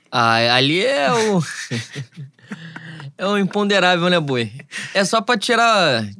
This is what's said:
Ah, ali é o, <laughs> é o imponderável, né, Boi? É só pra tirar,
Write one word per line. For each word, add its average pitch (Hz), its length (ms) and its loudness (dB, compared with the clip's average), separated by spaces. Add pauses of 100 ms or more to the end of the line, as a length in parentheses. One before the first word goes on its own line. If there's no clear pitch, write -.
(120)
Ah, 117 420 4
ali 143 300 2
é 277 280 0
o, 220 300 0
<laughs> 147 1700 -12
é 185 100 -6
o 202 120 0
imponderável, 185 720 2
né, 175 100 4
Boi? 127 300 -2 (420)
É 196 120 2
só 226 160 0
pra 240 160 0
tirar, 196 680 2 (140)